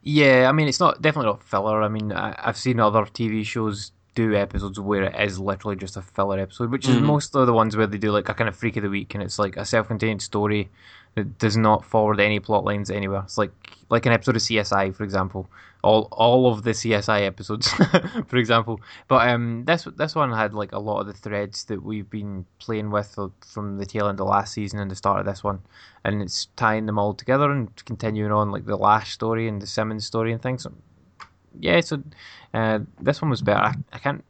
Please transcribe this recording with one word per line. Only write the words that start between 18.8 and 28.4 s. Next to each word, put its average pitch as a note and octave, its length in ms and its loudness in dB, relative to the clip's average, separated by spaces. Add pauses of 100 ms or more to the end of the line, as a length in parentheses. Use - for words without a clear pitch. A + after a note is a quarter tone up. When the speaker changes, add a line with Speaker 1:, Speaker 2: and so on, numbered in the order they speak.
Speaker 1:
But, B2 200 4
um, A#2 360 -2
this, E3 200 0 (120)
this D3+ 180 -4
one C#3+ 160 0
had, A2 240 -2
like, G#2 180 -6
a G#2 60 -6
lot G#2 220 -4
of G2+ 60 -6
the G2+ 80 -14
threads G2+ 500 -8
that G2 180 -8
we've G#2 260 -8
been G2+ 360 -10 (140)
playing G#2+ 320 -6
with, G#2 280 -4
uh, G2 100 -6 (180)
from G2+ 320 -10
the G2 80 -8
tail G#2 220 -2
end G2 120 -4
of F#2+ 80 -2
last G2+ 240 2
season G#2 260 -6
and G2 120 -6
the F#2+ 40 -8
start G2 260 0
of G2 60 -4
this G2 160 -6
one, G2+ 180 -4 (440)
and G#2 160 -2
it's - 360 -8
tying A2 280 0
them G#2+ 140 -2
all G#2 160 0
together C#3 360 0
and C3 360 -6
continuing G#2+ 440 -4
on, G#2 220 2